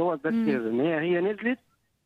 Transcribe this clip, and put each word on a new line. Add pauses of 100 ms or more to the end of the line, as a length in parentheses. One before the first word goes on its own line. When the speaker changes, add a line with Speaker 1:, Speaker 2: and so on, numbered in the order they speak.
Speaker 1:
هو
ده
Speaker 2:
مم.
Speaker 1:
السر،
إن
هي،
هي
نزلت (480)